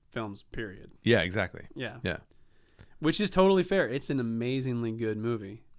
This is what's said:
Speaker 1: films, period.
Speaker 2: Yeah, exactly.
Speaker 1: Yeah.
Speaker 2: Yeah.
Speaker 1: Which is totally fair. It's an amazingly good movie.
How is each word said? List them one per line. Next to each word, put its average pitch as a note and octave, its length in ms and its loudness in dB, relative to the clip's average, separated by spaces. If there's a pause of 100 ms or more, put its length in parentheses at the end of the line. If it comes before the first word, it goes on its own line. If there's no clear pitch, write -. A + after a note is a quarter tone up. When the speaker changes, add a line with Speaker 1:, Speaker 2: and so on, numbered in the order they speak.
(120)
Speaker 1:
films, G#2+ 400 -8
period. G2+ 400 -10 (100)
Speaker 2:
Yeah, F#2+ 200 6
exactly. F2+ 400 -2 (120)
Speaker 1:
Yeah. A#2 300 -10
Speaker 2:
Yeah. E2+ 140 -2 (840)
Speaker 1:
Which D#3+ 200 2
is G3+ 80 2
totally F#3+ 360 6
fair. F#3 240 2
It's C3+ 200 -4
an C#3 120 0
amazingly A#2+ 720 -2
good A2 260 -2
movie. G#2+ 460 -4 (140)